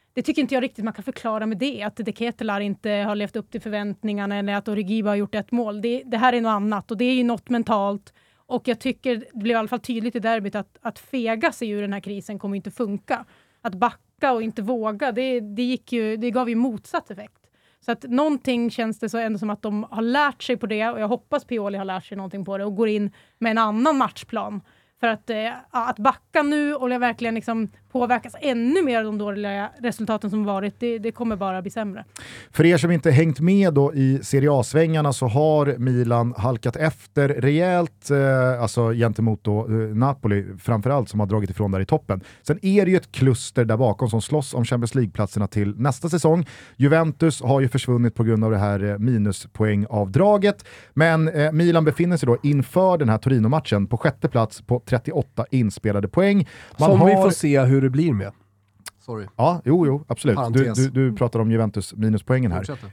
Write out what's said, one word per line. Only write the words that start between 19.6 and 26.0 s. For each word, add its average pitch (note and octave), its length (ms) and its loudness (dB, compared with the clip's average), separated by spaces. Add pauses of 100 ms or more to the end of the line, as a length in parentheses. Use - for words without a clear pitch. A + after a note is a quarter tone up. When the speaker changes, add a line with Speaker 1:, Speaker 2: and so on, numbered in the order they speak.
Speaker 1:
de G#3 280 -4
har A3+ 120 -6
lärt C4+ 400 0
sig B3 140 -4
på A#3+ 100 -6
det G#3+ 220 -2
och A#3 120 -6
jag G#3+ 80 -2
hoppas C#4+ 360 -4
Pioli G3+ 340 -6
har G3 60 -8
lärt F#3 200 -8
sig G3+ 120 -14
någonting F#3+ 280 -10
på G3 140 -6
det G3 60 -6
och G3+ 120 -6
går A3+ 120 2
in G#3 220 -2 (280)
med A3+ 120 -2
en A3 80 0
annan A3+ 400 2
matchplan. G#3 640 -6 (400)
För A#3+ 80 0
att, A3 220 -6
eh, A3+ 60 -6
ja, A#3 260 -8 (100)
att B3 260 -4
backa C4+ 440 0